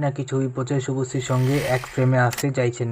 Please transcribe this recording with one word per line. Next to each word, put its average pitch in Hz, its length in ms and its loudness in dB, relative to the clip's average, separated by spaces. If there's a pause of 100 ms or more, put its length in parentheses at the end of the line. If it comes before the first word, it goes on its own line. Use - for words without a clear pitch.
নাকি 139 240 0
ছবি 135 240 0
প্রচারে 131 380 -2
শুভশ্রীর 131 440 -2
সঙ্গে 127 260 2 (180)
এক 123 160 0
ফ্রেমে 131 280 4
আসতে 123 320 2
চাইছেন 123 420 0